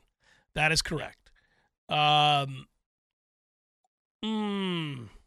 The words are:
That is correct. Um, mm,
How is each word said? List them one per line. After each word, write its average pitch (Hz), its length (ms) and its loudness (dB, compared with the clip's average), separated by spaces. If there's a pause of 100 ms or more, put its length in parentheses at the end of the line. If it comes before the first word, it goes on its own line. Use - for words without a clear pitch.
(540)
That 151 180 2
is 156 100 2
correct. - 500 -8 (580)
Um, 147 800 2 (1600)
mm, 185 840 -4 (180)